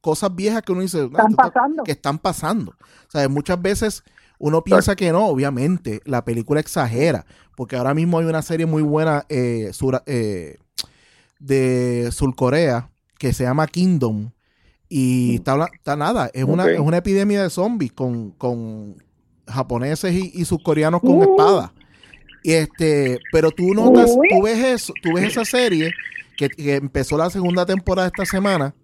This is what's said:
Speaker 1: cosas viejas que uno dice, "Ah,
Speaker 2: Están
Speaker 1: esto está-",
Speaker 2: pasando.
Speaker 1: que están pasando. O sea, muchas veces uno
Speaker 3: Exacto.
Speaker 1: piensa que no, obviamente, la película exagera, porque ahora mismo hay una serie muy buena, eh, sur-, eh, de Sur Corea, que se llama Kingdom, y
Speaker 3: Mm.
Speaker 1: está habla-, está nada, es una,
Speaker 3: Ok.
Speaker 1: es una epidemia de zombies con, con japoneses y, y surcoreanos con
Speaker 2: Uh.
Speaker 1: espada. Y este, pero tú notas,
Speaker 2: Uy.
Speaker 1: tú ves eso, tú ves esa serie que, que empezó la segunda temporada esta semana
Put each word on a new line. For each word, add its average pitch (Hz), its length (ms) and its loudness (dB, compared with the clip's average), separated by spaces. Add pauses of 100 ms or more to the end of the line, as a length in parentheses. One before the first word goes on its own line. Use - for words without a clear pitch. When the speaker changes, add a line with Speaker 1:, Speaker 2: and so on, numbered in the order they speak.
Speaker 1:
cosas 180 340 -2
viejas 214 240 -2
que 196 120 -6
uno 180 100 -2
dice, 180 160 -4
"Ah, 147 60 0
Speaker 2:
Están 180 260 2
Speaker 1:
esto 220 160 4
está-", 208 40 -4
Speaker 2:
pasando. 294 320 -2
Speaker 1:
que 175 100 -6
están 139 260 -4
pasando. 170 540 -4
O - 380 -20
sea, 143 200 0
muchas 175 320 -2
veces 202 420 -2 (340)
uno 151 200 0
Speaker 3:
Exacto. 165 80 -2
Speaker 1:
piensa 196 300 4
que 175 160 0
no, 190 160 2
obviamente, 139 760 -2
la 127 220 -4
película 117 340 -2
exagera, 127 640 -2 (320)
porque 127 200 -10
ahora 127 180 -2
mismo 165 240 0
hay 165 80 0
una 160 160 -2
serie 165 240 -2
muy 156 160 0
buena, 151 480 0
eh, 120 420 -2
sur-, 131 320 -4
eh, 104 540 -6 (800)
de 127 720 0
Sur 131 220 -2
Corea, 131 560 0 (280)
que 135 140 -2
se 131 120 -2
llama 143 220 0
Kingdom, 127 640 0 (580)
y 127 440 0
Speaker 3:
Mm. - 40 0
Speaker 1:
está 135 160 -4
habla-, 156 200 -2
está - 240 -6
nada, 151 380 -2
es 131 100 -2
una, 160 200 0
Speaker 3:
Ok. - 60 4
Speaker 1:
es 175 100 0
una 160 180 2
epidemia 196 440 0
de 180 80 -2
zombies 196 420 -4
con, 120 400 -6
con 110 640 -8 (500)
japoneses 127 680 -4
y, 185 220 -2
y 180 100 -4
surcoreanos 156 560 0
con 262 180 6
Speaker 2:
Uh. 381 40 8
Speaker 1:
espada. 392 500 4 (720)
Y 156 100 2
este, 147 680 2 (140)
pero 160 180 4
tú 180 240 0
notas, 240 420 8
Speaker 2:
Uy. 302 120 4
Speaker 1:
tú 190 140 4
ves 220 160 0
eso, 254 340 -2 (100)
tú 165 120 0
ves 180 100 0
esa 220 200 -2
serie 185 480 0 (440)
que, 143 140 -2
que 143 260 -4
empezó 139 400 -4
la 165 140 0
segunda 180 360 -2
temporada 185 420 -2
esta 185 180 -6
semana 190 580 0